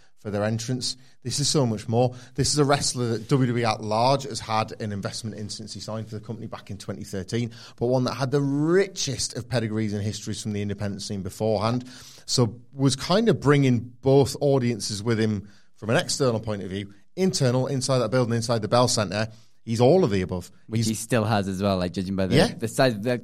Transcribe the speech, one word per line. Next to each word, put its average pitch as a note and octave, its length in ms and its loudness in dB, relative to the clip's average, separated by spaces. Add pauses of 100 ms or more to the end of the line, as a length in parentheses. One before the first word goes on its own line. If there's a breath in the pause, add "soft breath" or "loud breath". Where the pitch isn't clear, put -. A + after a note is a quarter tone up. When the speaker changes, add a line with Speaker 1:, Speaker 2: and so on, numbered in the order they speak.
(200 soft breath)
Speaker 1:
for A2 120 -12
their G2+ 120 0
entrance. A2+ 520 -4 (280 soft breath)
This B2 160 -4
is C#3+ 100 0
so C#3+ 160 2
much A2+ 240 -4
more. A#2 260 2 (200 loud breath)
This - 180 0
is C#3+ 60 2
a D3 40 6
wrestler C3 460 0
that A2+ 180 -4
W C3 200 4
W A#2 180 0
E - 20 2
at A2 140 0
large A#2 420 2
has G#2+ 160 -8
had A2 400 -2
an G#2+ 140 -6
investment G#2 420 -8
in G#2+ 140 -10
since G#2+ 240 -12
he G#2+ 80 -14
signed G#2+ 260 -8
for A2 80 -12
the G#2 60 -10
company A2+ 260 -12
back - 240 -14
in F#2+ 60 -10
twenty G2+ 260 -10
thirteen, A2+ 480 -4 (240 loud breath)
but A#2+ 120 -2
one B2+ 180 2
that A#2+ 80 -2
had B2+ 180 -4
the C#3+ 100 2
richest C#3+ 920 0
of A2+ 140 -8
pedigrees A2 440 -2
and G#2 100 -2
histories G#2 380 -6
from G#2+ 120 -6
the G2+ 80 -2
independent G2+ 400 -6
scene G2 220 -6
beforehand. A2 640 0 (400 loud breath)
So - 340 0 (140)
was C3+ 220 2
kind A3 340 0
of D#3+ 100 4
bringing C3 400 4 (220)
both C3+ 380 6
audiences A#2+ 640 0
with A2+ 160 2
him G#2+ 300 0 (260 loud breath)
from G#2 140 -6
an B2+ 80 4
external B2+ 420 0
point G#2+ 240 -6
of G2 60 -8
view, G2 240 -8 (220 loud breath)
internal, C3+ 520 2
inside C3 320 0
that A2 120 0
building, A#2+ 240 2
inside A#2 260 0
the G#2 60 -4
Bell A#2+ 200 4
Centre. G#2+ 420 -2 (340 loud breath)
He's A2+ 180 0
all F3+ 240 8
of A2 60 2
the G2 100 2
above. F2 280 -6 (180 soft breath)
Speaker 2:
Which A2+ 120 -2
Speaker 1:
He's A2 80 2
Speaker 2:
he A2 60 0
still A2 320 0
has G#2 240 2
as F#2+ 120 -4
well, G2 160 2
like, F2+ 140 -2
judging F#2+ 240 -4
by F#2+ 120 0
the, A#2 100 4
Speaker 1:
Yeah. G3+ 160 4
Speaker 2:
the A2+ 160 -6
size, B2+ 320 0
the, B2 220 -4